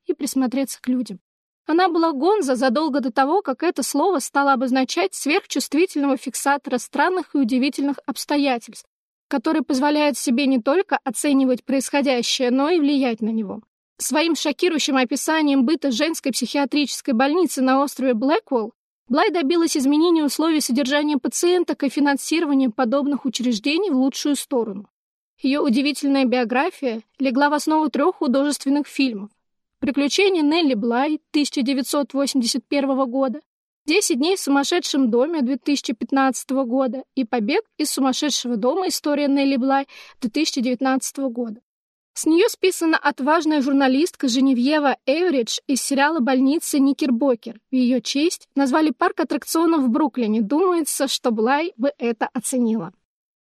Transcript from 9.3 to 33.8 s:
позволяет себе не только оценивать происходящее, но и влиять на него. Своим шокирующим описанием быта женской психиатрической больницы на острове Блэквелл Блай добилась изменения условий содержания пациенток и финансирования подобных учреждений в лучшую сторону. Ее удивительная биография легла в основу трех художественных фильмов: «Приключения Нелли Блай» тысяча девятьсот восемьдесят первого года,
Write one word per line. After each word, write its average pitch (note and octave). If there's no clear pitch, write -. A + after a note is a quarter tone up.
позволяет D4
себе C#4
не C4
только C#4+
оценивать C4+
происходящее, B3+
но C4+
и F4
влиять C#4
на G#3+
него. G#3+
Своим D4+
шокирующим D4+
описанием C#4
быта C#4+
женской D4
психиатрической C#4
больницы C#4+
на C4
острове C4
Блэквелл B3
Блай D#4+
добилась E4
изменения D#4
условий D4+
содержания C#4+
пациенток F4
и C#4
финансирования C#4+
подобных C4+
учреждений C4
в C#4+
лучшую C4+
сторону. A3
Ее C#4+
удивительная C#4
биография B3
легла C4+
в D4
основу D#4
трех D4
художественных C#4
фильмов: A3
«Приключения D#4+
Нелли D4
Блай» B3
тысяча D4
девятьсот C4+
восемьдесят C4
первого C4+
года, C4+